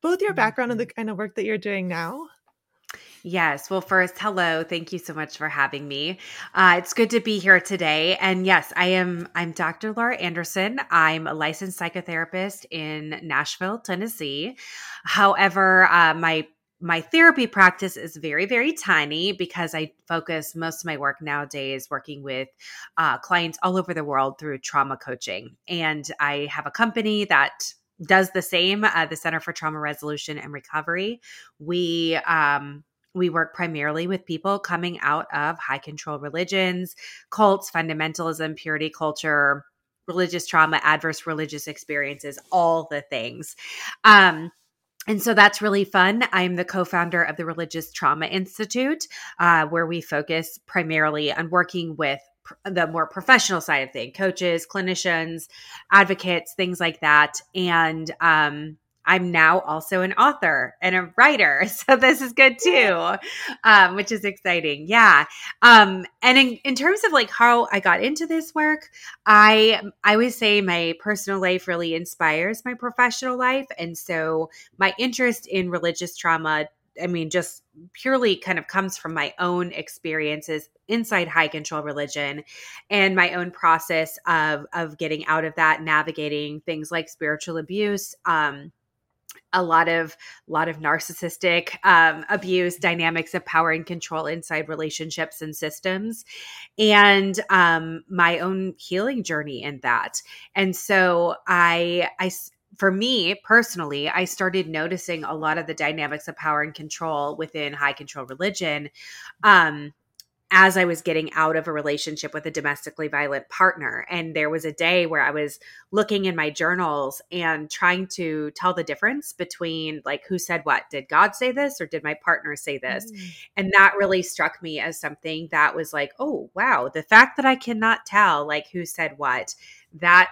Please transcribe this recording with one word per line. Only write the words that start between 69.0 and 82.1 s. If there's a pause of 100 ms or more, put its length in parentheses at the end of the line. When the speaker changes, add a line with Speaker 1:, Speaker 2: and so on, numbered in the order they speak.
Speaker 2:
I, (240)
I
always
say
my
personal
life
really
inspires
my
professional
life. (120)
And
so (260)
my
interest
in
religious
trauma, (360)
I
mean,
just (320)
purely
kind
of
comes
from
my
own
experiences (200)
inside
high
control
religion (460)